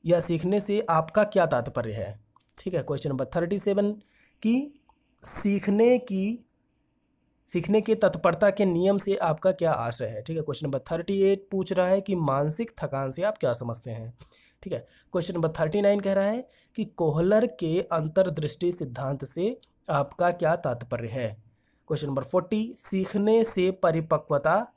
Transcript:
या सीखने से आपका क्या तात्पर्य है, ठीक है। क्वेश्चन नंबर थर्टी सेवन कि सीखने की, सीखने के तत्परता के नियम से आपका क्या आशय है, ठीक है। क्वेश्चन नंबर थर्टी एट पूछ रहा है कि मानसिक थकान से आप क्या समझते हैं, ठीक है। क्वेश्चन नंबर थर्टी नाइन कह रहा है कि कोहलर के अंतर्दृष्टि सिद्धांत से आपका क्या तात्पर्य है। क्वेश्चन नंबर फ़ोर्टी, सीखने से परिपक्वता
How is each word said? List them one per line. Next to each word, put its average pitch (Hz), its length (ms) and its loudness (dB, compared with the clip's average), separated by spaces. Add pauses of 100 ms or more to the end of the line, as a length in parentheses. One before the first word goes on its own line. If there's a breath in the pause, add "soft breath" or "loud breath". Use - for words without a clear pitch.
या 170 140 4
सीखने 180 400 0
से 208 300 -2
आपका 160 340 2
क्या 190 220 4
तात्पर्य 120 460 -2
है, 104 280 -8 (400)
ठीक 180 140 -6
है। 151 100 -2
क्वेश्चन 147 260 -4
नंबर 135 160 -2
थर्टी 175 340 -2
सेवन 202 320 0 (520 soft breath)
कि 262 360 0 (440)
सीखने 208 760 2
की, 208 460 -4 (1000)
सीखने 196 340 2
के 214 140 2
तत्परता 180 540 2
के 196 160 0
नियम 185 320 2
से 196 180 -2
आपका 165 360 0
क्या 170 200 0
आशय 120 340 -4
है, 107 160 -8
ठीक 160 160 -6
है। 151 60 -4
क्वेश्चन 147 240 -6
नंबर 135 120 -2
थर्टी 170 420 -2
एट 196 300 2
पूछ 190 220 -2
रहा 180 140 4
है 196 140 4
कि 196 140 -2
मानसिक 151 640 0
थकान 135 320 -4
से 165 120 -4
आप 214 140 -2
क्या 127 160 0
समझते 117 380 -6
हैं, 113 260 -10 (460 loud breath)
ठीक 180 100 -8
है। - 140 -8 (240 soft breath)
क्वेश्चन 175 220 -2
नंबर 165 160 0
थर्टी 160 320 0
नाइन 202 180 4
कह 196 140 -2
रहा 196 120 2
है 226 220 -2 (280 soft breath)
कि 220 100 -2
कोहलर 175 600 2
के 180 360 -2
अंतर्दृष्टि 165 880 0
सिद्धांत 135 540 -6
से 202 360 -4 (280)
आपका 156 420 0
क्या 170 240 2
तात्पर्य 120 520 -6
है। 110 380 -6 (420)
क्वेश्चन 151 200 -4
नंबर 135 160 -2
फ़ोर्टी, 214 540 -2
सीखने 208 680 2
से 190 280 0
परिपक्वता 160 1040 0